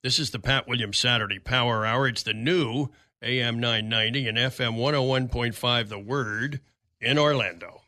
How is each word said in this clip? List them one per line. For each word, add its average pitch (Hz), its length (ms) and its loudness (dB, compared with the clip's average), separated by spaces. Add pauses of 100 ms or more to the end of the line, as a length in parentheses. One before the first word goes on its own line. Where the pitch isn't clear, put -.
This 131 160 0
is 139 120 -2
the 113 80 -6
Pat 127 280 0
Williams 113 300 -2
Saturday 107 420 0
Power 120 460 2
Hour. 127 220 2
It's 113 160 -2
the 110 100 -4
new 135 560 0 (320)
A 123 200 -2
M 117 180 -2
nine 113 300 0
ninety 113 380 0
and 110 100 -2
F 123 220 0
M 117 160 0
one 131 180 2
oh 139 100 2
one 131 240 2
point 120 280 -2
five 120 340 0
The 104 80 -8
Word 120 640 -4 (400)
in 127 160 2
Orlando. 104 720 0